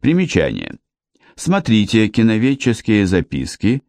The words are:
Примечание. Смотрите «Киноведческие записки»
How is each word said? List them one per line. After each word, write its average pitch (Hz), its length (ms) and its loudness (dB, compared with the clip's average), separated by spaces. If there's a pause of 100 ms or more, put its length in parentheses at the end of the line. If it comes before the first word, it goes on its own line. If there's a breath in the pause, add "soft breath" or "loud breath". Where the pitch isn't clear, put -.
Примечание. 76 760 -2 (600 soft breath)
Смотрите 110 720 0
«Киноведческие 113 960 0
записки» 92 840 -2